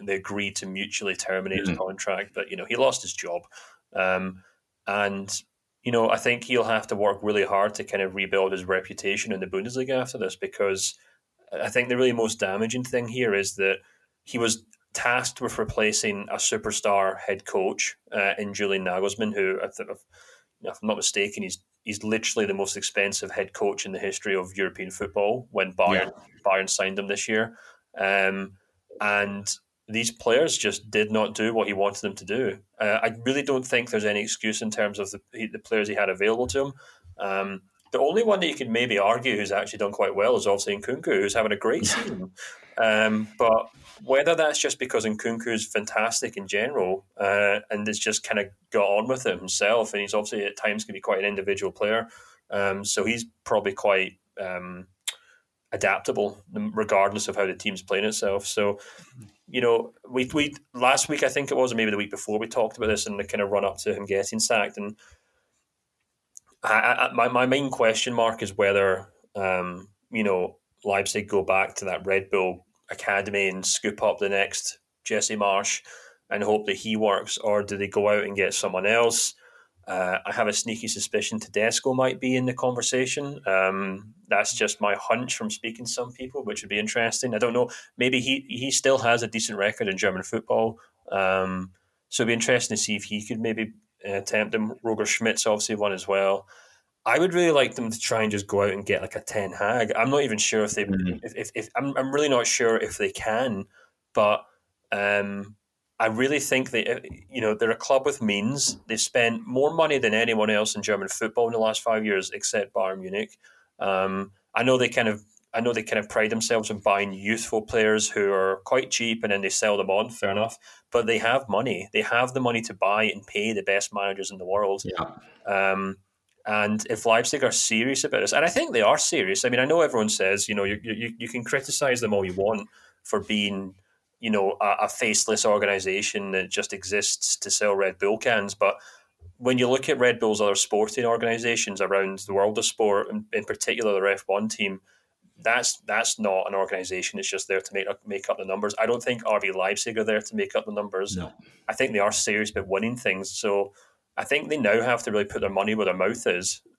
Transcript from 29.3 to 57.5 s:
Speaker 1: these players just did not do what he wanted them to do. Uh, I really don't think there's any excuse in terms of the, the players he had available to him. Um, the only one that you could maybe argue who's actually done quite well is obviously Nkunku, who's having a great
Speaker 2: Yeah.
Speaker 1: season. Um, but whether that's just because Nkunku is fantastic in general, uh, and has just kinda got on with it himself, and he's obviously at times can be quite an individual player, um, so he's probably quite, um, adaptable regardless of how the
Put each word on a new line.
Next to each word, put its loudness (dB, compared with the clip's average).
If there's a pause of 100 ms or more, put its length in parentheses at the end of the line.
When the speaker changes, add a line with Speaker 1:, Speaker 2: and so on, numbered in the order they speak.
Speaker 1:
these -2
players 2
just -2
did 0
not 0
do 0
what 2
he -2
wanted 0
them -4
to -16
do. -2 (200)
Uh, 2
I 0 (100)
really 0
don't 0
think 0
there's 0
any 2
excuse -4
in -4
terms -2
of -6
the, -10
the -12
players 0
he -4
had 2
available 2
to 0
him. -6 (440)
Um, -4 (300)
the 0
only 4
one 4
that 2
you -4
could -6
maybe 2
argue 2
who's -2
actually -2
done -2
quite 0
well 4
is 0
obviously 0
Nkunku, 0
who's 0
having 2
a 0
great 0
Speaker 2:
Yeah. 0
Speaker 1:
season. -8 (460)
Um, 4 (120)
but 4 (340)
whether 4
that's 2
just -2
because -2
Nkunku -2
is -2
fantastic -2
in -8
general, -2 (140)
uh, 4 (100)
and -4
has -2
just -2
kinda -2 (180)
got 4
on 2
with -2
it 0
himself, 0
and -2
he's -4
obviously -2
at -6
times -4
can -12
be -12
quite 0
an 0
individual -2
player, 0 (440)
um, 0
so 0
he's 0 (180)
probably 2
quite, 2 (200)
um, -8 (840)
adaptable 0 (100)
regardless 0
of -4
how 0
the -2